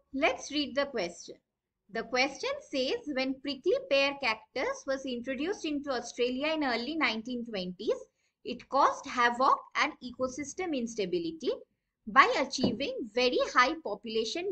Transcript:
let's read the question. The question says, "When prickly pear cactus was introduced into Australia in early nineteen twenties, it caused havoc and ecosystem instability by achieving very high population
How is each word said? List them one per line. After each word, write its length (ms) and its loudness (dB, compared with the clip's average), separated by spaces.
let's 300 0
read 240 -2
the 120 2
question. 480 -6
The 120 -4
question 500 0
says, 420 -2
"When 120 0
prickly 340 0
pear 180 4
cactus 680 -2
was 220 -2
introduced 580 -4
into 280 -2
Australia 580 -2
in 140 0
early 340 -2
nineteen 480 -2
twenties, 500 -4
it 220 -8
caused 460 2
havoc 480 4
and 120 -2
ecosystem 680 -4
instability 760 -2
by 180 8
achieving 580 0
very 200 4
high 240 4
population 640 -2